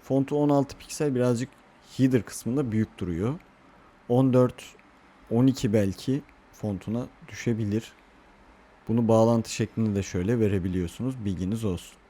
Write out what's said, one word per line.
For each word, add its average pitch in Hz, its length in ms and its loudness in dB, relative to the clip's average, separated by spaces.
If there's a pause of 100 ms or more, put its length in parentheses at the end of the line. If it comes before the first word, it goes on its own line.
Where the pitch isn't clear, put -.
fontu 139 320 0
on 147 140 2
altı 139 280 0
piksel 147 380 -4
birazcık 123 340 0 (480)
header 127 260 4
kısmında 123 480 -6
büyük 110 260 -2
duruyor. 95 420 -4 (720)
On 127 240 4
dört, 127 420 2 (560)
on 120 160 4
iki 120 260 0
belki 110 480 0 (300)
fontuna 107 540 -6 (220)
düşebilir. 113 680 -4 (920)
Bunu 117 200 2
bağlantı 113 460 4
şeklinde 110 420 -2
de 98 80 0
şöyle 101 360 -2
verebiliyorsunuz. 98 840 -2
Bilginiz 98 400 -4
olsun. 90 320 -6 (120)